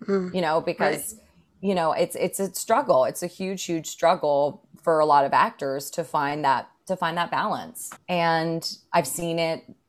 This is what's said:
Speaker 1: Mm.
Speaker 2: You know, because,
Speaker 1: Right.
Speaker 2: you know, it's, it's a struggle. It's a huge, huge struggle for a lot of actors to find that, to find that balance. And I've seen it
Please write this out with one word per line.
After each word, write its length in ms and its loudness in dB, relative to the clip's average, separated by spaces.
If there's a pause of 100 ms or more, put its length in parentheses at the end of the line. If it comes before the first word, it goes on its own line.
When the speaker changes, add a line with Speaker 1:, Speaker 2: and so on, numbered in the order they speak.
Speaker 1:
Mm. 260 -2
Speaker 2:
You 80 -2
know, 200 2
because, 540 -2
Speaker 1:
Right. 80 -20 (380)
Speaker 2:
you 140 0
know, 180 2
it's, 220 0
it's 240 -4
a 140 -4
struggle. 520 2
It's 180 -4
a 40 -4
huge, 380 -8
huge 220 -6
struggle 800 0 (160)
for 160 4
a 60 4
lot 200 6
of 80 0
actors 580 0
to 120 -6
find 420 -2
that, 240 2 (160)
to 100 -4
find 220 -2
that 140 -2
balance. 580 -6 (180)
And 540 0 (320)
I've 140 2
seen 320 -4
it 240 -2 (260)